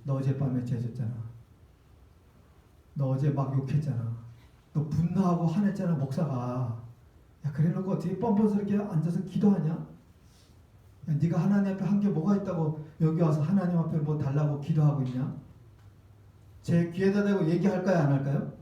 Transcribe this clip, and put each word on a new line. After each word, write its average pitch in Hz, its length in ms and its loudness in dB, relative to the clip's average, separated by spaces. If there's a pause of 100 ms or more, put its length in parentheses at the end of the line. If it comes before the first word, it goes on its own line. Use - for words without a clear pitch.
너 135 120 -2
어젯밤에 131 500 -2
죄졌잖아. - 640 -6 (1700)
너 135 140 -2
어제 135 200 0
막 131 280 -2
욕했잖아. 117 600 -2 (560)
너 151 140 -2
분노하고 170 600 0
화냈잖아, 190 480 0
목사가. 127 840 -4 (640)
야, 143 60 -2
그래놓고 185 400 0
어떻게 185 280 -2
뻔뻔스럽게 202 580 2
앉아서 170 460 0
기도하냐? 180 500 2
야, - 1400 -12
네가 165 280 2
하나님 196 320 2
앞에 180 120 -4
한 202 140 2
게 202 100 2
뭐가 185 280 2
있다고 160 480 -2 (160)
여기 165 200 4
와서 151 200 4
하나님 175 360 2
앞에 160 220 0
뭐 151 180 0
달라고 143 420 0
기도하고 147 440 2
있냐? 123 320 -4 (1300)
제 170 300 0
귀에다 196 320 2
대고 190 260 2
얘기할까요, 185 480 2
안 143 140 4
할까요? 139 400 0 (100)